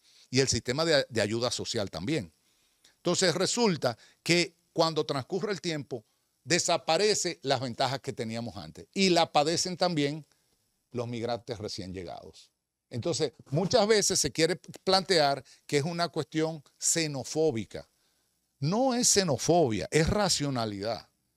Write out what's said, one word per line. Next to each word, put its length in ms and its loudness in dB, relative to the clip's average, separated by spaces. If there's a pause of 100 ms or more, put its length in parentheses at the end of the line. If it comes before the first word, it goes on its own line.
(300)
y 120 2
el 80 2
sistema 360 -2
de, 240 4
de 120 0
ayuda 280 0
social 400 -4
también. 440 -6 (640)
Entonces 380 2
resulta 640 0 (240)
que 360 0 (160)
cuando 320 0
transcurre 460 -4
el 100 -6
tiempo, 440 -6 (380)
desaparece 1000 0
las 200 0
ventajas 400 -2
que 120 -8
teníamos 440 -8
antes 360 -16
y 160 4
la 220 4
padecen 460 0
también 480 0 (680)
los 160 -6
migrantes 500 -6
recién 360 -8
llegados. 580 -14 (380)
Entonces, 440 -4 (160)
muchas 360 4
veces 340 2
se 120 0
quiere 240 2 (280)
plantear 600 2 (220)
que 120 0
es 60 2
una 240 -2
cuestión 560 -4 (140)
xenofóbica. 1120 -2 (680)
No 340 0
es 160 2
xenofobia, 840 2
es 180 2
racionalidad. 1000 -2 (280)